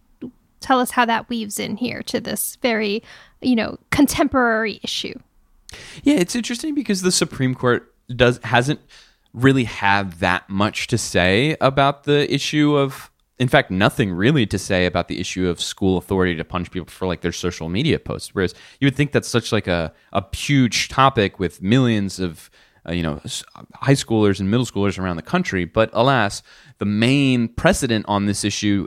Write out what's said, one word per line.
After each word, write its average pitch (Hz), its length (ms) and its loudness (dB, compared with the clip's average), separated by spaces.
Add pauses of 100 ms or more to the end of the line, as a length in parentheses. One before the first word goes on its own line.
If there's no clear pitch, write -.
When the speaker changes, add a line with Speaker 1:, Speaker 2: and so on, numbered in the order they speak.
(600)
Speaker 1:
tell 254 200 2
us 247 120 -2
how 240 140 0
that 226 220 -2
weaves 220 300 -6
in 208 200 -6
here - 260 -8
to - 160 -4
this - 420 -8
very, 220 400 -2 (400)
you 247 140 2
know, - 240 -2 (100)
contemporary 240 920 2
issue? - 320 -8 (880)
Speaker 2:
Yeah, 294 140 4
it's - 180 0
interesting 247 400 -6
because 208 260 -2
the 185 100 2
Supreme 131 440 0
Court 123 360 0 (240)
does, 120 280 4
hasn't 120 380 0 (520)
really 131 300 4
had 98 560 0
that 90 280 0
much 98 380 -2
to 117 140 -2
say 98 600 2
about 139 440 2
the 147 280 0
issue 147 440 2
of, 139 320 -2 (320)
in 123 80 2
fact, 135 240 4
nothing 101 400 2
really 110 340 2
to 101 140 -4
say 90 260 2
about 87 220 0
the 82 120 -6
issue 92 300 -2
of 82 100 -4
school 92 380 0
authority 90 380 0
to 80 80 -6
punish 90 260 -6
people 85 180 -10
for, - 200 -8
like, 85 140 -4
their 87 100 -2
social 85 380 -6
media 101 280 0
posts. - 380 -10
Whereas 92 180 0 (260)
you 135 60 0
would 135 100 0
think 147 180 -2
that's - 140 0
such, - 240 -2
like, 107 140 0
a, 85 260 -2 (220)
a 98 100 -2 (120)
huge 131 540 0
topic 131 500 2
with 87 200 -4
millions 104 600 0
of, 87 320 -8 (360)
uh, 82 40 -8
you 85 100 -2
know, 76 240 -4
s-, - 180 -10 (300)
high 135 200 0
schoolers 107 460 2
and 98 120 -2
middle 120 160 0
schoolers 98 320 -2
around 92 160 -4
the 80 80 -8
country. 98 420 -2
But 110 260 2
alas, 117 520 2 (340)
the 104 80 -2
main 120 640 2
precedent 117 600 0
on 101 200 0
this 101 160 -2
issue 101 440 0